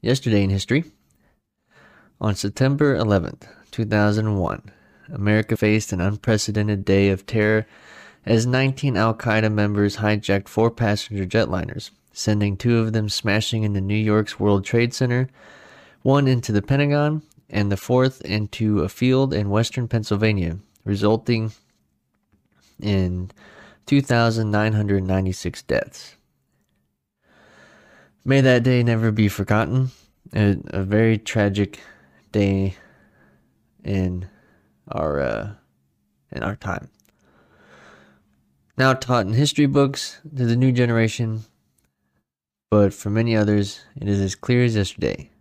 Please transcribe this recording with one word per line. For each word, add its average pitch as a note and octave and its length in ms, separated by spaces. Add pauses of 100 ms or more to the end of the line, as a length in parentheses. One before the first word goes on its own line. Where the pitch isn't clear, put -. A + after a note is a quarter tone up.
yesterday A2+ 440
in F#2+ 60
history, A#2+ 340 (1400)
on G#2 160
September C#3 580
eleventh, G2 540 (240)
two A#2 120
thousand G#2+ 540
one, - 320 (420)
America G#2+ 440
faced G#2+ 360
an F2+ 80
unprecedented G#2 840
day G2 240
of F#2+ 180
terror G#2+ 400 (580)
as A2+ 220
nineteen C3+ 500
Al-Qaeda A2 560
members G#2 440
hijacked G#2 500
four A2+ 240
passenger G#2 560
jetliners, - 640 (220)
sending G#2 440
two A#2 220
of A2 140
them G#2+ 160
smashing A2 560
into G2+ 160
New G2 160
York's G#2+ 420
World G2+ 260
Trade A#2+ 300
Center, B2+ 340 (760)
one C3+ 260
into A#2+ 240
the G2+ 100
Pentagon, D3 600 (280)
and G2+ 220
the G2 40
fourth B2+ 440
into G#2 640
a F2+ 60
field C3 460
in G2+ 160
western A2 380
Pennsylvania, G#2 680 (280)
resulting A2 680 (1300)
in F#2 520 (540)
two C#3+ 140
thousand A2+ 520
nine G#2+ 220
hundred G2+ 280
ninety-six F#2 600
deaths. - 500 (2250)
May C3+ 120
that B2+ 240
day B2 180
never A2+ 300
be G#2+ 160
forgotten. A2 640 (420)
A, G2+ 220 (140)
a G2 120
very A2 340
tragic G2+ 600 (540)
day G2 420 (1120)
in F#2 440 (600)
our, D2+ 320
uh, A#1+ 300 (840)
in - 100
our F2+ 140
time. - 340 (1900)
Now C3 180
taught B2 320
in G2+ 60
history C#3+ 340
books C#3 520 (180)
to B2+ 80
the A#2 120
new B2+ 160
generation, A2+ 720 (1200)
but G2+ 240
for - 180
many A2+ 260
others, G#2 460 (120)
it - 140
is G2+ 120
as F#2+ 140
clear B2 300
as A#2 100
yesterday. - 560 (100)